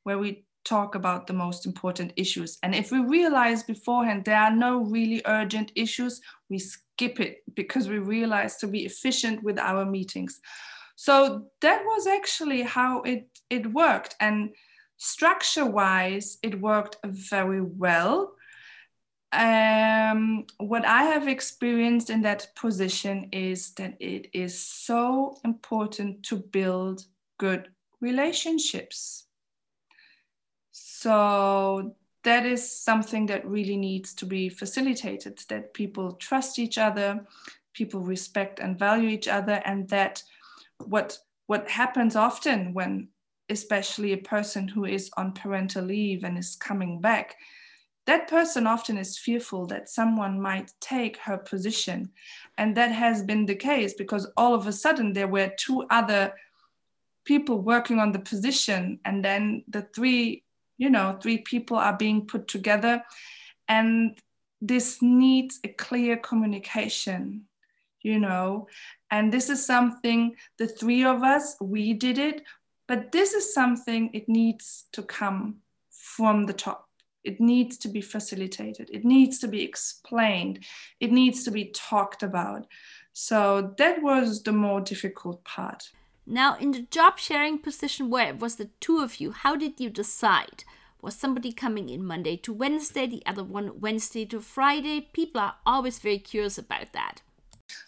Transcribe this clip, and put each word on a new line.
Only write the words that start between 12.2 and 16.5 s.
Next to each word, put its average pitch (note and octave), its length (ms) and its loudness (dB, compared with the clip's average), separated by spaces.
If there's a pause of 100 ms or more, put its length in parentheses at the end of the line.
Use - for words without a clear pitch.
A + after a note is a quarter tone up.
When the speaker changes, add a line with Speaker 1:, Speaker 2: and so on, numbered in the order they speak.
Speaker 1:
how B3+ 400 0
it, B3 260 -4 (220)
it A3+ 240 -2
worked. C#4 460 2
And G#3+ 340 0 (440)
structure-wise, G3+ 1500 0
it G3+ 180 -6